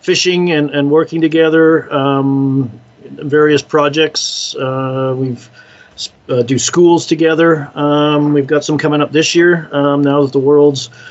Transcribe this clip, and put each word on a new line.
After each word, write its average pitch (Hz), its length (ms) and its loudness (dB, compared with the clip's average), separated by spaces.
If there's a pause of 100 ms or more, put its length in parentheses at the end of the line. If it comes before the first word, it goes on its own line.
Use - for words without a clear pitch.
fishing 180 520 0
and, 147 180 0
and 143 200 -2
working 160 300 0
together, 160 720 2
um, 135 800 0 (320)
various 151 600 0
projects. 147 920 -2
Uh, 131 600 -4
we've, 127 340 -8 (800)
uh, 123 140 0
do 131 160 0
schools 170 480 2
together. 160 680 0
Um, 147 580 0
we've 143 140 0
got 143 180 -2
some 151 140 -2
coming 147 220 0
up 143 100 -2
this 156 240 0
year, 170 380 2
um, 143 300 0
now 143 200 2
that 135 100 -2
the 143 60 0
world's 143 520 2 (200)